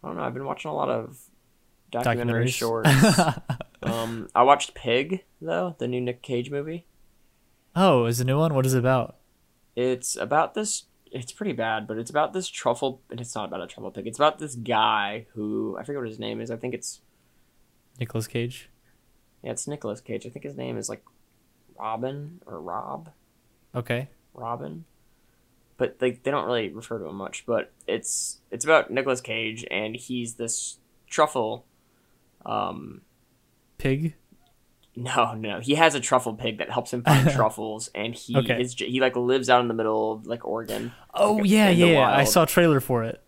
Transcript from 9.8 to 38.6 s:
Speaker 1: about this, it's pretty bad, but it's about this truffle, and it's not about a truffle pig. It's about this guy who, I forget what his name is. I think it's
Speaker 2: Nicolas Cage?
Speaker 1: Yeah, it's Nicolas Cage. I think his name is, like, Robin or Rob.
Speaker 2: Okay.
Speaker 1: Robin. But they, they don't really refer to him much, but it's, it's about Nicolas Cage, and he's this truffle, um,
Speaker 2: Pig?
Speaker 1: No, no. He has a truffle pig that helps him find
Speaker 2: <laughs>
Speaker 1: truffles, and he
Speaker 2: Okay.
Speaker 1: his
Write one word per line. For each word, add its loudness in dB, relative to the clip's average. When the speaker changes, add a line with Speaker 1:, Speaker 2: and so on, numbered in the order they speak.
Speaker 1:
about 0
this, -4
it's -10
pretty -6
bad, -2
but -6
it's -8
about 0
this -6
truffle, -2
and -12
it's -10
not -6
about -8
a -10
truffle -12
pig. -10
It's -14
about 4
this -10
guy 0
who, -4
I -10
forget -8
what -6
his -14
name -8
is. -8
I -6
think -8
it's -12
Speaker 2:
Nicolas -4
Cage? -6
Speaker 1:
Yeah, -8
it's -8
Nicolas -8
Cage. -10
I -14
think -16
his -12
name -8
is, -8
like, -12
Robin -8
or -12
Rob. -10
Speaker 2:
Okay. -6
Speaker 1:
Robin. -8
But -4
they, 2
they -6
don't -2
really -2
refer -10
to -8
him -10
much, -10
but 0
it's, -4
it's -6
about 4
Nicolas -2
Cage, -6
and -4
he's -6
this -8
truffle, 0
um, -6
Speaker 2:
Pig? -2
Speaker 1:
No, 0
no. -6
He 2
has 6
a -2
truffle 0
pig -6
that -6
helps -4
him -4
find 6
Speaker 2:
<laughs> -
Speaker 1:
truffles, -2
and -4
he -4
Speaker 2:
Okay. 2
Speaker 1:
his -2